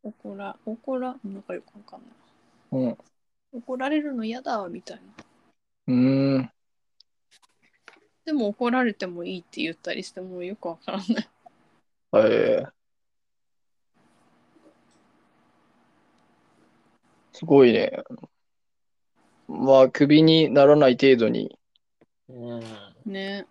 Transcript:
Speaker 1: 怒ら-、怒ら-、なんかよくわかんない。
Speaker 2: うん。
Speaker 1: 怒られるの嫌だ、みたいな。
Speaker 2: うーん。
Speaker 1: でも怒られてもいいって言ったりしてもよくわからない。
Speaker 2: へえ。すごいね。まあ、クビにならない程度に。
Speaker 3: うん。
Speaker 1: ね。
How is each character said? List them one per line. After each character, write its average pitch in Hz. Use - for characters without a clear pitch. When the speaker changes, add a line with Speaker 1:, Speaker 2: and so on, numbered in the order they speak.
Speaker 1:
怒 208
ら-、 196
怒 233
ら-、 254
な 196
ん 202
か 180
よ -
く -
わ 208
か -
ん -
な -
い。 -
Speaker 2:
う 123
ん。 -
Speaker 1:
怒 254
ら 254
れ 302
る 294
の 226
嫌 226
だ、 208
み 175
た -
い -
な。 -
Speaker 2:
う -
ー 135
ん。 170
Speaker 1:
で 320
も 247
怒 240
ら 254
れ 220
て 196
も 175
い 185
い -
っ -
て -
言 160
っ -
た 170
り -
し -
て 185
も 185
よ 185
く -
わ 165
か -
ら 196
な 190
い。 214
Speaker 2:
へ 110
え。 -
す -
ご 139
い 120
ね。 -
ま 135
あ、 131
ク 143
ビ 151
に 160
な 139
ら 147
な 147
い 120
程 135
度 113
に。 110
Speaker 3:
う 120
ん。 113
Speaker 1:
ね。 196